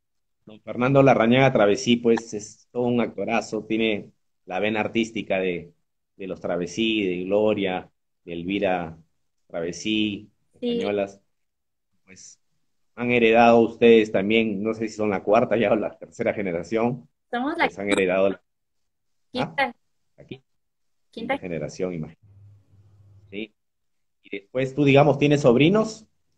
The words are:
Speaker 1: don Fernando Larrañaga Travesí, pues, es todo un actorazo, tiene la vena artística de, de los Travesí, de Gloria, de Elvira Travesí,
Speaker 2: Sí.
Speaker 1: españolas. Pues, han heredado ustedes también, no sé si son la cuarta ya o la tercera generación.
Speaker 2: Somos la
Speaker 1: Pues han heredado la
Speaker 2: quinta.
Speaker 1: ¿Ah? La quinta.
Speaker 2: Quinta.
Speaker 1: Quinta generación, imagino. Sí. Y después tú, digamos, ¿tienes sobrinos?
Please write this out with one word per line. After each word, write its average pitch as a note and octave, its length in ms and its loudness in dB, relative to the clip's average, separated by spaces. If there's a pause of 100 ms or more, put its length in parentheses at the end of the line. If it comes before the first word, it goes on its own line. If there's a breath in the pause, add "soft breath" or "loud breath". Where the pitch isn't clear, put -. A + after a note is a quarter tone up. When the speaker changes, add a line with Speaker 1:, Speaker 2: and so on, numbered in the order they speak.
(460)
Speaker 1:
don G#2+ 160 -20
Fernando C3 420 2
Larrañaga B2+ 500 6
Travesí, A2 440 2
pues, A#2 360 0
es - 380 -16
todo B2 140 -4
un A#2+ 160 0
actorazo, G#2+ 640 -6
tiene A2 480 -4 (320)
la F#2 140 -8
vena G#2+ 220 -2
artística G#2 580 -4
de, F2 340 -6 (440)
de G2 100 -14
los F2 140 -12
Travesí, G2+ 640 -2
de F2+ 200 -4
Gloria, G2 680 -2 (340)
de E2+ 80 -12
Elvira F2 640 -4 (500)
Travesí, G#2 840 -6 (280)
Speaker 2:
Sí. A#3 340 -4
Speaker 1:
españolas. G3 280 -6 (840)
Pues, - 340 -20 (560)
han A#2+ 160 -4
heredado A#2 500 6
ustedes A2+ 500 4
también, G#2 520 -2
no A2 120 -2
sé A2 140 -6
si G#2 60 -16
son G#2+ 160 -2
la F#2 120 -4
cuarta A2 340 2
ya A#2 160 0
o - 40 2
la F2+ 200 -8
tercera - 360 -6
generación. A2 760 -4 (220)
Speaker 2:
Somos C4+ 260 -6
la D#4 120 -2
Speaker 1:
Pues - 100 -14
han - 120 -6
heredado F#2+ 380 0
la - 140 -8 (880)
Speaker 2:
quinta. B3 320 -4
Speaker 1:
¿Ah? A#3+ 120 -4 (420)
La - 80 -20
quinta. - 200 -18 (640)
Speaker 2:
Quinta. A#3 240 -8
Speaker 1:
Quinta C#4 40 -6
generación, - 540 -8
imagino. D#2 260 -12 (1120)
Sí. G#2 240 -12 (720)
Y - 160 -14
después C3 360 -6
tú, D3 100 2
digamos, C#3 340 6
¿tienes D3 220 2
sobrinos? D#3+ 640 2 (300)